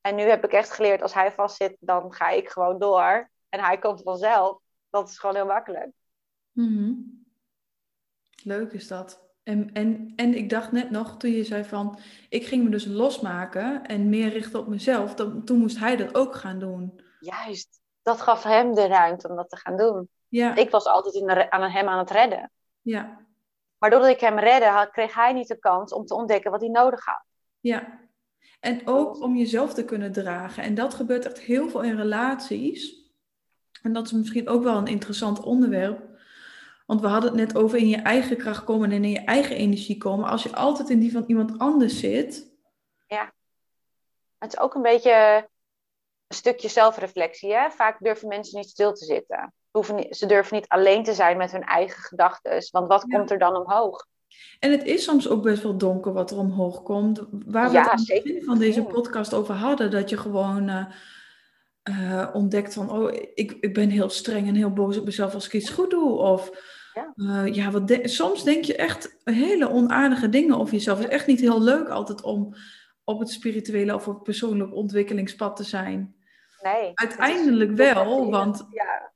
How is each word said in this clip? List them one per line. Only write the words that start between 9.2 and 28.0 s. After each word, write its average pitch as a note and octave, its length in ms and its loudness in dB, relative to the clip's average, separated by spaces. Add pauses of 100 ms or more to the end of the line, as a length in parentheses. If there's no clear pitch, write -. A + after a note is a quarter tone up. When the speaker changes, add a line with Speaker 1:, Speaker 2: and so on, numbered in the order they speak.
Speaker 2:
En, G#3 300 -4
en, A3 440 -4
en A#3+ 180 2
ik G#3+ 160 -6
dacht A3 220 -4
net B3 180 -4
nog, A3 260 -8
toen A#3+ 140 -4
je A3+ 140 -2
zei G#3 200 -6
van, G#3 340 -8 (300)
"Ik A#3+ 180 -6
ging B3+ 180 0
me A3+ 60 2
dus G#3 160 -2
losmaken G3+ 1000 -4
en G#3 220 -2
meer A3 200 2
richten A3 320 -6
op G#3 60 -10
mezelf," G#3+ 480 -2
dan, A3 300 -6
toen B3 140 2
moest A3 200 2
hij A#3 180 0
dat G#3 180 -6
ook C4 200 0
gaan F#3+ 240 -12
doen. F#3 420 -10 (200)
Speaker 1:
Juist. F#3+ 600 -14 (220)
Dat A3+ 180 -2
gaf A3+ 220 2
hem A3+ 320 4
de G3+ 120 4
ruimte F3+ 420 2
om F3 80 -8
dat F3 140 -8
te F3+ 60 -16
gaan F3+ 200 -8
doen. G3 320 0 (200)
Speaker 2:
Ja. A#3+ 280 0
Speaker 1:
Ik A3+ 140 6
was G#3 160 4
altijd F#3+ 280 2
in G3 120 -2
de F#3 60 2
re-, F#3 180 4
aan F#3+ 200 0
hem G3 180 0
aan F#3 100 0
het F3+ 120 -4
redden. G#3 400 2 (300)
Speaker 2:
Ja. - 460 -8 (520)
Speaker 1:
Maar G#3+ 120 4
doordat C4 200 8
ik - 100 4
hem G#3+ 180 2
redde, A#3 280 6
had, G#3 240 4
kreeg A3+ 240 -4
hij A#3 180 4
niet B3+ 160 -4
de A3+ 100 -8
kans F#3+ 340 0
om G#3+ 140 -8
te - 80 -6
ontdekken G#3 360 0
wat G#3 100 -4
hij A3+ 100 -4
nodig B3 340 4
had. - 200 -6 (360)
Speaker 2:
Ja. - 400 -6 (600)